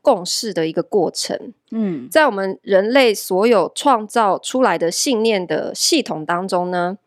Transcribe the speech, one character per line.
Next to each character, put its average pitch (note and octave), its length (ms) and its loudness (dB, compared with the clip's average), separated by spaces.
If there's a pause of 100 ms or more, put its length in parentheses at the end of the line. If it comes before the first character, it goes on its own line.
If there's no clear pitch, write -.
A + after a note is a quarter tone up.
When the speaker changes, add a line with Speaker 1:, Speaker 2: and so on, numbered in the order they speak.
Speaker 1:
共 F#3+ 240 2
识 - 260 -6
的 E3 140 -2
一 E3 60 -6
个 E3 100 -2
过 F3+ 280 0
程。 - 420 -8 (180)
Speaker 2:
嗯。 F3+ 380 -4
Speaker 1:
在 D#4 180 4
我 B3 40 2
们 G3 320 -4
人 G3 260 2
类 B3 260 4
所 F#3+ 320 0
有 G#3 280 4
创 A3+ 320 0
造 G#3 320 0
出 - 240 -2
来 F#3 160 2
的 E3+ 120 0
信 A3 320 0
念 G3+ 240 0
的 - 280 -4
系 - 280 0
统 D#3 220 -8
当 F3 240 -2
中 F3+ 220 -2
呢， F3+ 260 -2 (100)